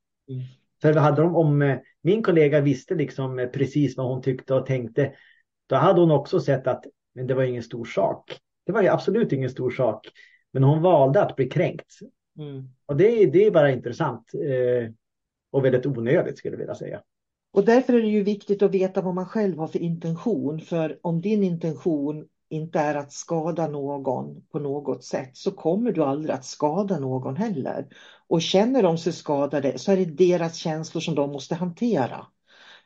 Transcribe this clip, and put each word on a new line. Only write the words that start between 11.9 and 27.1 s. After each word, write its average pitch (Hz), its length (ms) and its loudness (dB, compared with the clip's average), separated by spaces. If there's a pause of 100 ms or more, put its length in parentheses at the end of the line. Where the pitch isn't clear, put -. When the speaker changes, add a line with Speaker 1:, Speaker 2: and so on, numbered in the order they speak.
Speaker 1:
Mm. 139 300 -12 (180)
Speaker 2:
Och 143 100 -2
det 220 260 4
är, 180 80 8
det 190 160 6
är 208 40 4
bara 151 200 6
intressant, 120 640 -4
eh, 123 580 -2 (580)
och 131 140 0
väldigt 127 220 2
onödigt, 131 520 0
skulle - 160 -8
jag 110 40 -10
vilja - 160 -10
säga. - 260 -12 (520)
Speaker 1:
Och 196 120 2
därför 247 300 4
är 233 80 4
det 214 60 0
ju 208 140 2
viktigt 202 400 -2
att 196 120 4
veta 190 280 0
vad 175 120 -4
man 185 120 -4
själv 196 320 -2
har 160 80 -4
för 165 120 -8
intention. 165 840 -4
För 160 420 -4
om 170 180 -2
din 208 220 0
intention 156 840 -2 (220)
inte 160 320 -4
är 147 140 0
att 143 180 -6
skada 165 560 -4
någon 139 760 -6 (100)
på 160 60 -6
något 139 460 -6
sätt, - 320 -8
så - 140 -6
kommer 196 420 -2
du 160 120 0
aldrig 143 300 -2
att 131 100 -8
skada 165 540 -2
någon 131 380 -4